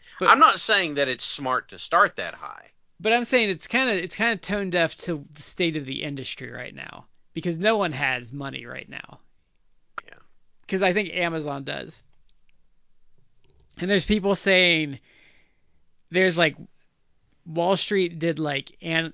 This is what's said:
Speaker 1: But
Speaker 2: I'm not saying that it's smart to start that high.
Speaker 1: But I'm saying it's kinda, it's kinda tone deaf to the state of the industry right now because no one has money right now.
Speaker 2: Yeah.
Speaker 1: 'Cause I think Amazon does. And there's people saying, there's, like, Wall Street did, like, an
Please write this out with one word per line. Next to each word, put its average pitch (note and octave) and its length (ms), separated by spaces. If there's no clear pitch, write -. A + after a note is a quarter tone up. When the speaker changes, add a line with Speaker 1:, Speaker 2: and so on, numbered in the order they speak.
Speaker 1:
But F#3 80
Speaker 2:
I'm A3+ 100
not C4+ 220
saying F#3 340
that C#3 140
it's B2+ 160
smart B2+ 460
to F#2 80
start - 380
that F2 180
high. - 360
Speaker 1:
But A3 120
I'm A#3+ 120
saying A3+ 260
it's E3+ 160
kinda, B3 360
it's F3+ 120
kinda A3+ 220
tone G3 340
deaf E3+ 280
to D#3 340
the - 100
state E3 340
of C#3+ 100
the C3+ 160
industry C#3 480
right A#2+ 240
now - 320
because E3 240
no G#3+ 180
one F#3 160
has B2+ 400
money C3+ 320
right B2+ 240
now. - 320
Speaker 2:
Yeah. - 80
Speaker 1:
'Cause F#3+ 140
I F#3 100
think F#3+ 200
Amazon D#3 520
does. C#3+ 380
And F#3+ 120
there's G3 160
people G3+ 280
saying, E3+ 680
there's, F3+ 280
like, D#3+ 180
Wall E3+ 320
Street F3+ 420
did, D#3 200
like, C#3+ 420
an E3 340